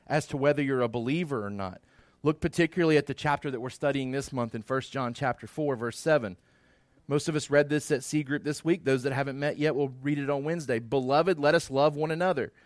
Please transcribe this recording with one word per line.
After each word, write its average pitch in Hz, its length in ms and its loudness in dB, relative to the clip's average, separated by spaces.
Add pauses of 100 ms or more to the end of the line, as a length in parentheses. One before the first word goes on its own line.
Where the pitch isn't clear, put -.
as 147 200 -2
to - 100 -6
whether 143 260 2
you're 135 200 0
a 120 60 2
believer 123 580 -2
or - 20 -6
not. 98 320 -8 (420)
Look 151 160 0
particularly 160 600 2
at 139 80 2
the 135 80 -6
chapter 147 360 -2
that 123 100 -6
we're 123 100 -8
studying 139 400 -2
this 139 240 -6
month 120 200 -4
in 113 80 -8
First 131 300 -4
John 123 220 -4
chapter 123 320 -4
four, 143 300 -2
verse 117 220 -6
seven. 123 380 2 (720)
Most 143 180 0
of 165 80 0
us 151 140 -2
read 143 220 4
this 147 200 0
at 135 140 0
C 151 180 -2
Group 143 220 -4
this 147 180 -4
week. 170 220 0
Those 131 200 2
that 135 100 -2
haven't 135 240 -4
met 143 180 -2
yet 147 180 0
will 139 140 0 (140)
read 143 160 0
it 139 100 -2
on 139 160 0
Wednesday. 147 340 -2
"Beloved, 139 600 2
let 165 160 6
us 165 160 2
love 143 260 4
one 156 140 -2
another. 160 420 0 (140)